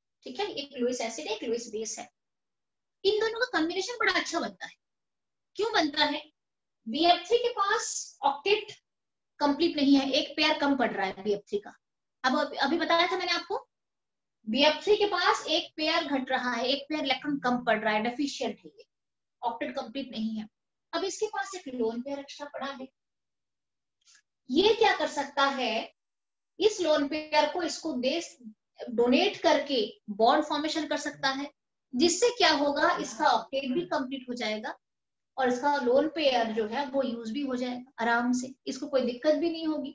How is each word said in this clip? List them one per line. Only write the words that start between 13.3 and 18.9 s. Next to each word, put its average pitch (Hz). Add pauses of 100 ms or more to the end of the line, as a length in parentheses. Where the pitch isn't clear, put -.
आपको, 349 (880)
बीएफ़ 285
थ्री 415
के 403
पास 370
एक 330
पेयर 320
घट 269
रहा 247
है, 240
एक 277
पेयर 302
इलेक्ट्रॉन 277
कम 247
पड़ 220
रहा 214
है, 214
डेफिशिएंट 247
है 151
ये, - (560)